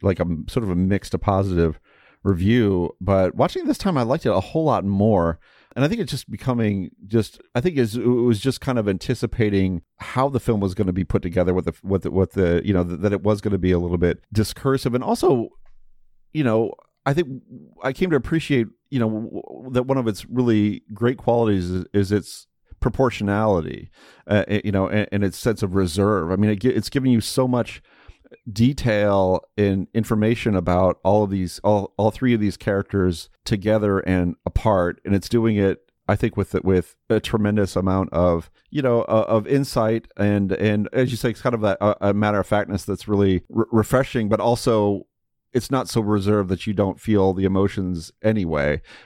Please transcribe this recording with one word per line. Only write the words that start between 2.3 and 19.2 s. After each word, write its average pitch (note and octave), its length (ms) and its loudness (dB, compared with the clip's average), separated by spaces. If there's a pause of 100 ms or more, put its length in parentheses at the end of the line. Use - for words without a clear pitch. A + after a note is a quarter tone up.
But F#2+ 340 2
watching F#3 280 -2
it D#4 40 -4
this C#4+ 120 -2
time, F#3 180 -2
I B2+ 60 0
liked B2+ 240 -2
it A2 60 2
a F#2+ 80 2
whole D#3+ 240 -4
lot G#2+ 200 2
more. G2 560 2 (340)
And A#2+ 80 0
I D3 60 2
think A3 140 -2
it's C3+ 80 -6
just - 200 -10
becoming G#2+ 600 -2 (160)
just, G#2+ 340 -2 (140)
I B2 80 -2
think E3 160 0
it's, A2+ 160 2
it A#2+ 100 -4
was A#2+ 340 4
just C3 220 -2
kind B2+ 180 -2
of G#2 80 0
anticipating G2 920 0 (160)
how - 320 -2
the C#3+ 120 -2
film A2 200 0
was F#2+ 140 -2
gonna F#2 180 -2
be F2+ 120 -2
put - 180 -2
together, F2+ 320 0
what F2+ 100 -2
the, E2+ 160 -4
what F#2+ 220 -2
the, - 80 -6
what F#2 220 0
the, F2 320 2
you G2+ 100 0
know, F2+ 100 2
th-, E2+ 160 -8
that G2+ 120 0
it G2 100 -2
was G#2 180 0
gonna G2+ 160 -4
be F#2 160 0
a F2 60 2
little F2 200 -2
bit E2+ 320 0
discursive. A#2+ 640 -2
And B2 100 -2
also, E3+ 440 0 (840)
you D3+ 100 -2
know, A2+ 280 2 (340)
I C#3 80 0
think E3+ 140 0 (540)
I C3 120 -2
came F#3 160 0
to D3+ 60 2
appreciate, C3+ 500 0 (240)
you C3+ 80 -2
know, A2+ 100 2
w-, A2 340 -6